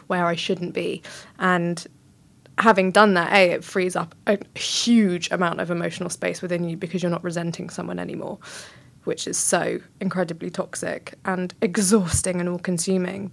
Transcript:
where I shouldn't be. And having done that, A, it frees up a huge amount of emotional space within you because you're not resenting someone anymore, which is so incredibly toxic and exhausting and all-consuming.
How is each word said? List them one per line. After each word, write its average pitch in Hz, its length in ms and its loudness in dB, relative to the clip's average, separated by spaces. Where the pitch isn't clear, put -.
where 180 180 0
I 170 100 2
shouldn't 175 380 -4
be. 175 300 -6
And 175 480 0
having 190 340 6
done 208 240 8
that, 170 180 2
A, 185 180 8
it 170 120 -2
frees 180 340 -2
up 170 180 -6
a 208 120 2
huge 208 720 2
amount 175 280 0
of 175 100 -4
emotional 170 400 -4
space 175 320 -4
within 175 220 -2
you 165 140 -4
because 170 260 -6
you're 175 80 0
not 170 120 -4
resenting 170 460 -6
someone 175 300 -8
anymore, - 400 -10
which - 240 -6
is 180 100 -4
so - 420 0
incredibly 175 500 -4
toxic - 640 -8
and 180 360 -4
exhausting 185 800 2
and 175 100 -2
all-consuming. 180 840 -2